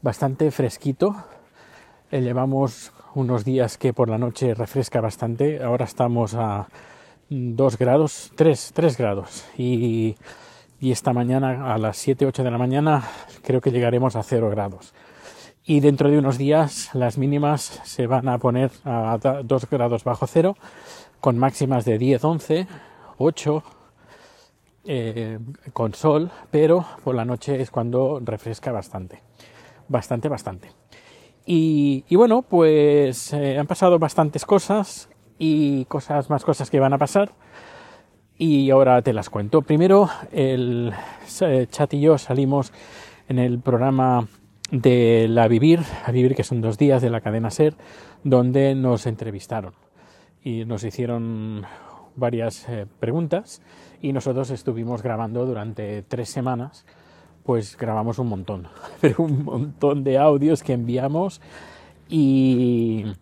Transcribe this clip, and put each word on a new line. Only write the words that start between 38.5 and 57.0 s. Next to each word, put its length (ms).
ahora 300
te 120
las 160
cuento. 320
Primero, 480
el, 600
eh, 280
Chat 240
y 80
yo 160
salimos 560
en 100
el 200
programa 680
de 580
La 180
Vivir, 340
La 60
Vivir, 240
que 80
son 180
dos 160
días 240
de 100
la 100
cadena 300
ser, 240
donde 520
nos 300
entrevistaron 680
y 220
nos 180
hicieron 840
varias, 520
eh, 200
preguntas 600
y 120
nosotros 360
estuvimos 520
grabando 440
durante 580
tres 260
semanas, 560